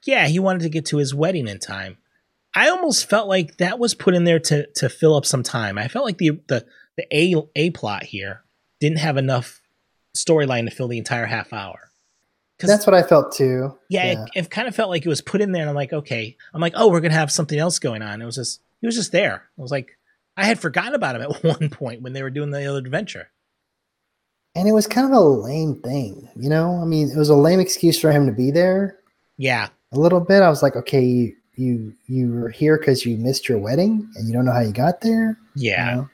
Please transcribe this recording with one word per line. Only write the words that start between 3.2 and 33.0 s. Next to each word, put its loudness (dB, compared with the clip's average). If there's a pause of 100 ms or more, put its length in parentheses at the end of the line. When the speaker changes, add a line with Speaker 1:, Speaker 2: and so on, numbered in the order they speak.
Speaker 1:
like -2
that -2
was -2
put 2
in 2
there 4
to, -2
to -4
fill 2
up 0
some 0
time. -4
I -6
felt -6
like -6
the, 0
the, -2 (320)
the -10 (100)
A, 4 (220)
A 0
plot -8
here -12 (380)
didn't 0
have -2
enough -4 (560)
storyline 0
to -10
fill -6
the -6
entire -6
half -8
hour. -12 (800)
'Cause 0
Speaker 2:
That's 4
what 8
I 8
felt, 4
too. 0 (140)
Speaker 1:
Yeah, -2
Speaker 2:
Yeah. -4 (120)
Speaker 1:
it, -4
it -12
kinda -6
felt -2
like -4
it 0
was -2
put -4
in -2
there, -2
and -4
I'm -4
like, -4
"Okay." -8 (160)
I'm -6
like, -2
"Oh, 4
we're 4
gonna 2
have 0
something -2
else -2
going -4
on." -10
It -12
was -10
just, -8 (200)
he -4
was -2
just -4
there. 0 (160)
I -16
was -14
like, -8 (400)
I 0
had 0
forgotten -4
about -4
him -8
at -8
<laughs> -
one 0
point -10
when -12
they -10
were -8
doing -6
the -6
other -6
adventure. -8 (1300)
Speaker 2:
And -2
it 4
was 2
kind 0
of 2
a 6
lame 2
thing, -8
you -6
know? 0
I -4
mean, 0
it -4
was 4
a 8
lame 6
excuse 2
for 4
him 4
to 2
be 0
there. 2 (400)
Speaker 1:
Yeah. -2 (240)
Speaker 2:
A -2
little 6
bit. 6
I 8
was 2
like, 2
"Okay, 0
you, 0 (200)
you, -4 (140)
you -2
were -4
here 2
'cause 2